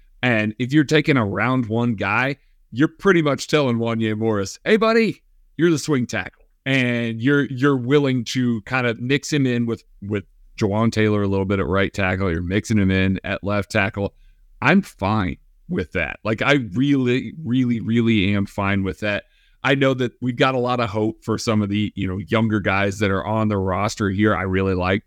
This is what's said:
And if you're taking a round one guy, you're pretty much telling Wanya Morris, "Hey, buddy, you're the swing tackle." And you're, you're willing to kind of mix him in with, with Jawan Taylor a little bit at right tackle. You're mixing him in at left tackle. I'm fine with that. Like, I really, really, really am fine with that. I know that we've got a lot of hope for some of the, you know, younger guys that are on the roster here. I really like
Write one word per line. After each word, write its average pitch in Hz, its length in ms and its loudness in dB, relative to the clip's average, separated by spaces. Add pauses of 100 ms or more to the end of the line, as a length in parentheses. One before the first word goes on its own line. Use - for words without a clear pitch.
(220)
And 110 360 0
if 127 140 -4
you're 151 120 4
taking 147 320 2
a 117 80 2
round 113 420 -2
one 117 280 0
guy, 110 420 -2 (360)
you're 139 160 2
pretty 175 340 2
much 139 240 0
telling 135 300 2
Wanya 113 420 -2
Morris, 107 460 -2
"Hey, 220 120 4
buddy, 220 460 2 (340)
you're 170 140 2
the 151 80 2
swing 131 260 0
tackle." - 400 -8 (220)
And 120 560 0
you're, 143 220 4
you're 135 320 0
willing 131 480 2
to 120 380 -2
kind 127 240 -2
of 117 120 -2
mix 139 340 -2
him 139 140 2
in 120 200 0
with, 113 180 -6 (180)
with 101 220 -4 (340)
Jawan 110 320 2
Taylor 107 320 2
a 98 60 0
little 98 160 0
bit 98 160 0
at 67 60 0
right 95 280 0
tackle. 92 360 -2
You're 82 120 -2
mixing 104 340 -2
him 95 140 4
in 95 340 2
at 95 200 -6
left 101 260 -4
tackle. 101 440 -2 (460)
I'm 185 220 4
fine 98 540 -2 (320)
with 170 240 -6
that. 76 320 -4
Like, 110 180 -2
I 135 120 2 (200)
really, 131 680 0
really, 120 380 0
really 110 540 2
am 101 120 0
fine 98 360 -2
with 92 180 -4
that. 104 240 -4 (380)
I 139 140 2
know 135 180 2
that 127 260 -2
we've 123 160 -4
got 131 200 2
a - 20 0
lot 123 220 0
of 110 100 -2
hope 110 340 -2
for 110 140 -2
some 107 240 0
of 101 60 -2
the, 104 260 -2
you 95 120 -4
know, 92 120 -4
younger 107 420 0
guys 98 380 -2
that 101 140 0
are 95 120 -2
on 110 240 0
the 104 100 0
roster 95 520 -2
here. 104 240 2
I 87 80 -2
really 95 320 0
like 90 320 -2